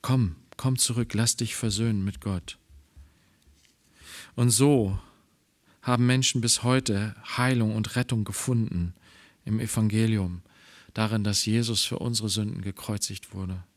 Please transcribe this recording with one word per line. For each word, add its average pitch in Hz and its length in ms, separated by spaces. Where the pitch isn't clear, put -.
Komm, 120 340
komm 131 200
zurück, 117 360
lass 113 220
dich - 200
versöhnen 107 480
mit 98 180
Gott. 92 360
Und 120 160
so 117 480
haben 123 240
Menschen 127 360
bis 117 220
heute 110 520
Heilung 120 380
und 107 200
Rettung 123 280
gefunden 101 680
im 110 160
Evangelium, 107 840
darin, 110 300
dass 101 220
Jesus 113 380
für - 140
unsere 110 320
Sünden 104 320
gekreuzigt 101 720
wurde. 92 300